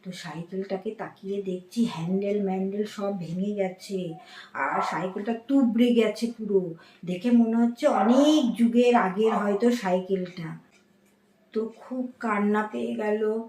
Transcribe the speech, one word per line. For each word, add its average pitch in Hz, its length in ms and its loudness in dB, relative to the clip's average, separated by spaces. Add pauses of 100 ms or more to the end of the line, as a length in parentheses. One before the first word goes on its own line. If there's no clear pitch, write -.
তো 185 80 -12
সাইকেলটাকে 185 760 -8
তাকিয়ে 196 520 -8
দেখছি 190 500 -4
হ্যান্ডেল 196 520 -2
ম্যান্ডেল 196 400 -2
সব 202 340 -4
ভেঙে 180 360 -4
গেছে, 185 600 -4 (400)
আর 143 260 -2 (100)
সাইকেলটা 190 440 -4 (140)
তুবড়ে 240 460 4
গেছে 226 440 0
পুরো। 190 360 0 (300)
দেখে 180 260 -4
মনে 226 260 4
হচ্ছে 240 300 0
অনেক 262 720 4
যুগের 240 360 4
আগের 202 380 2
হয়তো 202 380 2
সাইকেলটা। 185 880 -2 (920)
তো 220 240 -4
খুব 254 440 -8
কান্না 214 520 0
পেয়ে 233 220 -6
গেল 214 540 -2